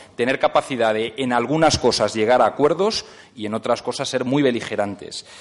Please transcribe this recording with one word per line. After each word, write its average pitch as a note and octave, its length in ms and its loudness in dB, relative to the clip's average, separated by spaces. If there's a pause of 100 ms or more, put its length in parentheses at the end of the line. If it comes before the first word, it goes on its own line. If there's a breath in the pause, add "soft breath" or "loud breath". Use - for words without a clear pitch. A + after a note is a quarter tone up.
(160 loud breath)
tener B2+ 220 0
capacidad A#2 540 0
de, A2 240 -4
en B2+ 160 -2
algunas C#3 460 2
cosas, A2 360 2
llegar A2+ 280 4
a A2 40 4
acuerdos E3 600 0 (280 loud breath)
y G#2 120 -8
en G#2+ 80 -4
otras A2 260 -2
cosas B2+ 280 -6
ser B2+ 160 -2
muy C#3 180 2
beligerantes. G#2+ 800 -2 (160 loud breath)